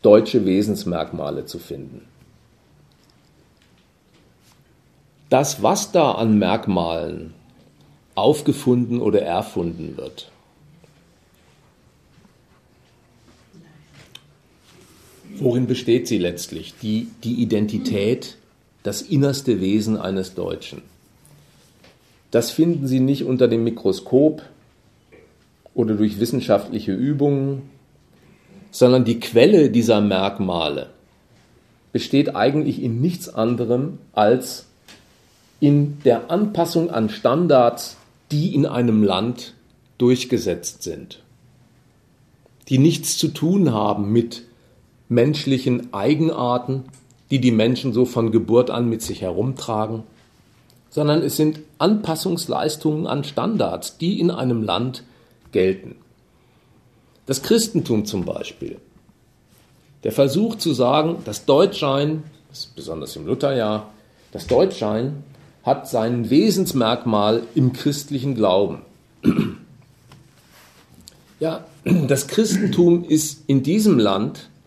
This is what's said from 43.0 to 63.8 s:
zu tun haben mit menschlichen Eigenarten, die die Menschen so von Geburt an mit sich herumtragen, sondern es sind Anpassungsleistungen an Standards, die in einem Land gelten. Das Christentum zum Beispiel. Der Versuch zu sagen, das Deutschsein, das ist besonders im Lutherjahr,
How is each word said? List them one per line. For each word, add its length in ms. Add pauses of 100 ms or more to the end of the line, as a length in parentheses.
zu 120
tun 440
haben 380
mit 320 (640)
menschlichen 840
Eigenarten, 880 (480)
die 100
die 120
Menschen 400
so 140
von 260
Geburt 380
an 180
mit 140
sich 200
herumtragen, 800 (880)
sondern 320
es 140
sind 220 (200)
Anpassungsleistungen 1300
an 160
Standards, 720
die 220
in 100
einem 320
Land 400 (480)
gelten. 460 (1300)
Das 160
Christentum 600
zum 200
Beispiel. 520 (1300)
Der 80
Versuch 420
zu 180
sagen, 520
das 220
Deutschsein, 760 (260)
das 120
ist 160
besonders 400
im 100
Lutherjahr, 640 (400)